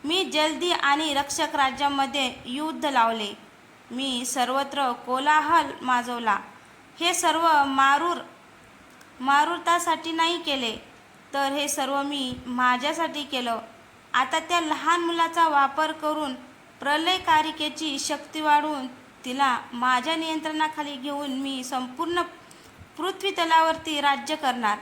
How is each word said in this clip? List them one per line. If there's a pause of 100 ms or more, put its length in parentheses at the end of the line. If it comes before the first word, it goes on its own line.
मी
जलदी
आणि
रक्षक
राज्यामध्ये (120)
युद्ध
लावले. (560)
मी
सर्वत्र
कोलाहल (120)
माजवला. (640)
हे
सर्व
मारूर, (1040)
मारुतासाठी
नाही
केले, (580)
तर
हे
सर्व
मी (120)
माझ्यासाठी
केलं. (560)
आता
त्या
लहान
मुलाचा
वापर
करून (460)
प्रलयकारिकेची
शक्ती
वाढवून (380)
तिला (120)
माझ्या
नियंत्रणाखाली
घेऊन
मी
संपूर्ण (720)
पृथ्वी
तलावरती
राज्य
करणार.